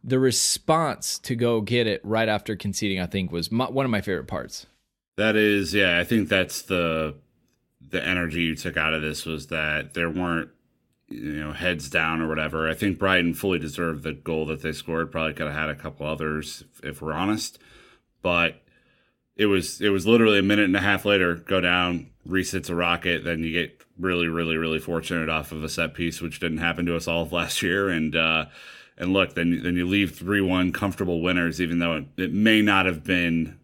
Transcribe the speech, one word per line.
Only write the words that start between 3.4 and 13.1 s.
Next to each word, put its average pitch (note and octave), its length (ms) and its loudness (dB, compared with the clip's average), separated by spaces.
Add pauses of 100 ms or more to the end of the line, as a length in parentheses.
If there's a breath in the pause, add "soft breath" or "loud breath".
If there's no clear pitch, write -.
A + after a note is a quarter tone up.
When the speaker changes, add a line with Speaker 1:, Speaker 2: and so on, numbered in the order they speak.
Speaker 1:
my, A#2 180 0
one C3+ 160 -2
of B2+ 60 -2
my G#2+ 100 0
favorite F2+ 280 -4
parts. - 380 -8 (500)
Speaker 2:
That G#2+ 180 2
is, G2+ 400 4
yeah, F#2 240 4
I F2 60 2
think G#2 240 2
that's F#2 340 0
the, D#2+ 540 0 (640)
the D2+ 260 -6
energy F2 360 -2
you E2 120 0
took D#2 220 -6
out D#2 180 0
of D#2 80 -2
this, D#2 240 -6
was D2+ 220 -8
that D#2 460 -4
there E2+ 160 0
weren't, E2+ 400 -2 (580)
you D2 320 -8
know, D2+ 120 -8
heads E2 360 -4
down E2 320 0
or D#2+ 80 0
whatever. D#2 400 -2
I D#2+ 60 -2
think G2 240 0
Brighton F#2 360 4